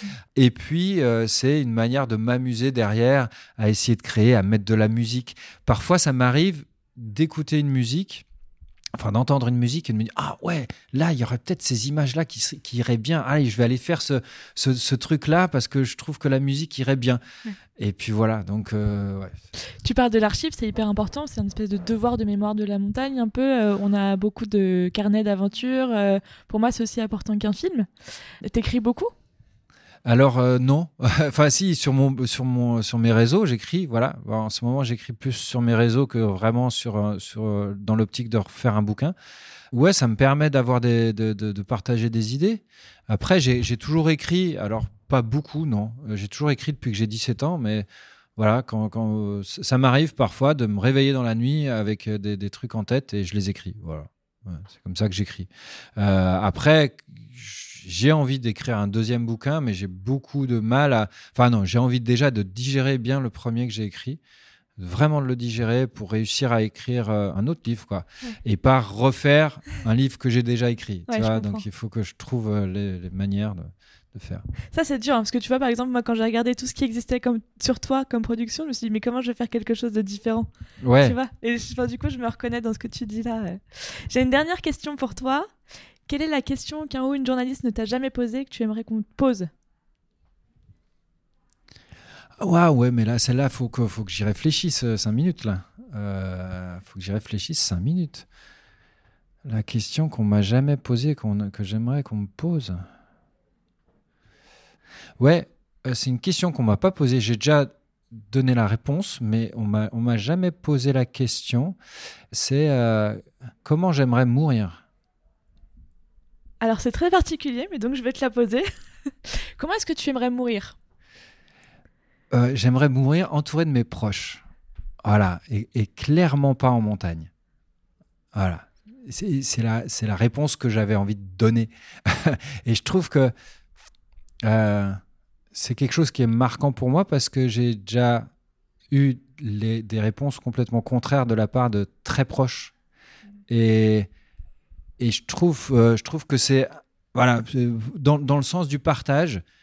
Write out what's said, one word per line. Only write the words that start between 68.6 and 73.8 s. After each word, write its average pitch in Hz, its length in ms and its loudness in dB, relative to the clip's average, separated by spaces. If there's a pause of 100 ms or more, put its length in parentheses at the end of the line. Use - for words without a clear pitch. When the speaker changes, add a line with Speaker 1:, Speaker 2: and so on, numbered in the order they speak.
Speaker 2:
refaire 135 800 2 (260)
un 110 80 2
livre 131 240 0
que 127 120 -2
j'ai 120 140 2
déjà 120 260 0
écrit, 98 380 -6
Speaker 1:
Ouais, 233 80 -2
Speaker 2:
tu 110 60 0
Speaker 1:
je 110 40 2
Speaker 2:
vois, 110 140 0
Speaker 1:
comprends. 104 120 -4
Speaker 2:
donc 107 140 -8
il 101 60 -10
faut - 160 -10
que 110 160 -6
je - 120 -16
trouve, 117 320 -6
euh, 104 180 -2
les, 92 340 -6
les 90 100 -10
manières 98 440 -4
de, 85 80 -12 (520)